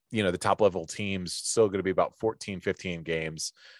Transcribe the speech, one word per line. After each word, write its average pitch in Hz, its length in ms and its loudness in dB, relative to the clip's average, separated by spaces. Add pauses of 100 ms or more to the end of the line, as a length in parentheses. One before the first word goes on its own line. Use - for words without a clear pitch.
(100)
you 110 120 0
know, 95 80 4
the 90 60 2
top 98 240 2
level 92 260 4
teams 98 460 -4
still - 380 2
gonna 95 120 -2
be 92 80 0
about 90 280 0
fourteen, 107 420 -4
fifteen 90 420 -4
games. 80 520 -4 (260)